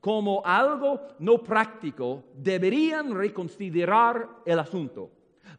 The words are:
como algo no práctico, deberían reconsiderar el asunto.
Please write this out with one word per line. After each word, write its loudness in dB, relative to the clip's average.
como -2
algo 2
no 4
práctico, -4
deberían 0
reconsiderar 0
el 2
asunto. -6